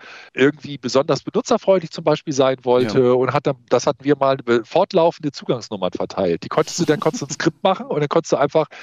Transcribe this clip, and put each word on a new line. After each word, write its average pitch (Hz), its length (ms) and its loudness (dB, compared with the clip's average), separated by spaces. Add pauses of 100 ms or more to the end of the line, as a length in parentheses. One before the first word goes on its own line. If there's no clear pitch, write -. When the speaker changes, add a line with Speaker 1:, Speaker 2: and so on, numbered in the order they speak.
(340)
Speaker 1:
irgendwie 143 440 0
besonders 131 440 0
benutzerfreundlich 196 720 0
zum 170 120 -12
Beispiel 156 300 0
sein 131 300 2
wollte 123 360 2
Speaker 2:
Ja. 123 120 4
Speaker 1:
und 127 200 2
hat 147 160 -2
dann, 139 80 -2 (140)
das 123 180 2
hatten 139 160 -4
wir 139 140 2
mal, 135 200 2
be-, 120 280 0
fortlaufende 160 680 0
Zugangsnummern 104 600 -6
verteilt. 90 500 -2
Die - 60 -10
konntest - 300 -2
du, 170 60 0
dann 147 140 0
konntest 160 220 -2
du 143 60 -8
ein 147 40 -10
Skript - 320 -4
machen 190 220 0
und 170 140 -4
dann 147 100 -2
konntest - 240 0
du 147 40 2
einfach 147 300 0 (160)